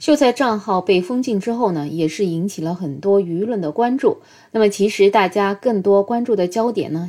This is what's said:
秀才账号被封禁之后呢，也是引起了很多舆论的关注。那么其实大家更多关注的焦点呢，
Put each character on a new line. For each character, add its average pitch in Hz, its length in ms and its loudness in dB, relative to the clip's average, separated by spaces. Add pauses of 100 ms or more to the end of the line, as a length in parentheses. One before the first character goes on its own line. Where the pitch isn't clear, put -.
秀 311 140 2
才 277 160 4
账 240 300 0
号 190 220 -2
被 185 180 2
封 247 220 -2
禁 214 180 -2
之 233 100 -6
后 233 220 0
呢， 147 160 -4
也 156 180 -2
是 185 200 -2
引 170 200 -2
起 - 140 -8
了 165 140 -4
很 147 260 -8
多 196 220 2
舆 170 200 -4
论 226 160 -4
的 156 140 -4
关 240 240 0
注。 254 220 0 (320)
那 220 100 -2
么 214 80 6
其 202 180 0
实 202 220 4
大 202 180 4
家 202 280 0
更 214 260 -2
多 196 220 4
关 233 200 -2
注 240 140 0
的 180 100 2
焦 226 240 0
点 196 220 -4
呢， 170 160 -6